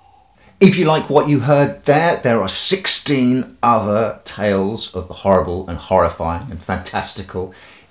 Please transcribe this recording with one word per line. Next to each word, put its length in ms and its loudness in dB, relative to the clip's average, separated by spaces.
If 180 6
you 80 2
like 240 0
what 180 2
you 120 2
heard 460 0
there, 320 2
there 220 0
are 80 -2
sixteen 1160 0
other 640 2
tales 680 -2
of 140 -8
the 80 -16
horrible 420 0
and 120 -8
horrifying 720 -2
and 100 -12
fantastical 880 -8